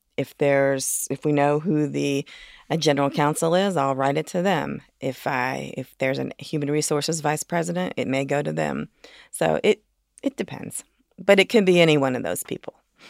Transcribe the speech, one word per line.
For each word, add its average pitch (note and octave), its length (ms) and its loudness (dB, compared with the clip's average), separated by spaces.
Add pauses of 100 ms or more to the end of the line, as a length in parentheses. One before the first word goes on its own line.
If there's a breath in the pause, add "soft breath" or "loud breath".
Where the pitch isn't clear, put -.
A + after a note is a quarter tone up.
(180)
if - 200 -6
there's, C#3 720 0
if C#3 140 -6
we D3+ 80 0
know D3 300 2
who D3+ 260 0
the, C#3+ 380 -2 (440 loud breath)
uh, D3 60 0
general C#3+ 340 2
counsel D3+ 460 0
is, F#3+ 220 2
I'll C#3 180 0
write C#3 220 0
it D#3+ 100 -4
to F3+ 140 -4
them. F3 400 -2 (180)
If C3 260 -8
I, C3+ 520 -4
if - 220 -12
there's C3+ 200 -2
a C3 100 -6 (100)
human D3 300 -4
resources D3+ 520 -2
vice D3+ 220 -2
president, F3 520 -4
it - 140 -4
may C3+ 160 -2
go C#3+ 160 -2
to D#3 100 -4
them. D3+ 380 -4 (420 soft breath)
So D#3+ 320 0
it, G3+ 180 2 (400)
it C4+ 140 -4
depends. - 480 -10 (400)
But G3 160 6
it F#3+ 100 4
can G#3 160 4
be F3+ 140 6
any D#3+ 180 8
one C3 180 0
of - 80 -4
those F2 180 -4
people. - 320 -10 (360 soft breath)